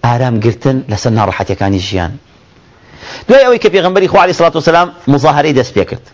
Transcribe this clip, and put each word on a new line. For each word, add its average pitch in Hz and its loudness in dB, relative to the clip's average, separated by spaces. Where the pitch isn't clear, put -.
ئارامگرتن 120 0
لەسەر 110 -4
ناڕەحەتیەکانی 98 -2
ژیان. 90 -6
دوای 262 6
ئەوەی 247 2
کە 214 4
پێغەمبەری 185 0
خوا 190 4
عەلەیهی 185 -2
سڵات 165 2
و 156 -2
سەلام 170 2
مزاهرەی 147 0
دەست 123 -2
پێ 92 0
کرد - -14